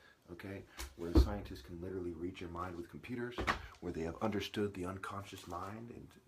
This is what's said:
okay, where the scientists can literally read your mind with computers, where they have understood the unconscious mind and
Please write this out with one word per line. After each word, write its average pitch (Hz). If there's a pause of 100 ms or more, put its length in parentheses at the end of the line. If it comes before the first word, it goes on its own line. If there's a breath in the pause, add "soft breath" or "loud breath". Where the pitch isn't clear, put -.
(320 loud breath)
okay, 98 (340 loud breath)
where 85
the 85
scientists 101
can 87
literally 90
read 87
your 90
mind 87
with 85
computers, 120 (440 loud breath)
where 87
they 80
have 82
understood 104
the 90
unconscious 98
mind 101
and - (200)